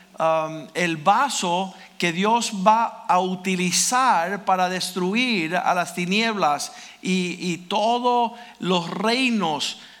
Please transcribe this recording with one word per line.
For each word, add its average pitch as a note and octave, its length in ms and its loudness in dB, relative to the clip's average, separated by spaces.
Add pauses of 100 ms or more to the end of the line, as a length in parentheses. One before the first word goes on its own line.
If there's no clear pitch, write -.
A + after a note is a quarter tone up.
(180)
um, D#3 560 -2
el E3 240 0
vaso F#3+ 760 2 (240)
que F3 140 0
Dios A3 400 2 (140)
va A3 420 2
a F3+ 120 4
utilizar F#3 1300 0
para F#3 240 2
destruir F#3 840 0
a E3+ 180 2
las F3 200 -2
tinieblas F#3 800 0 (300)
y, F3+ 380 0
y F3 180 -2 (100)
todos A#3+ 640 0 (280)
los F3 300 0
reinos G#3+ 880 0 (220)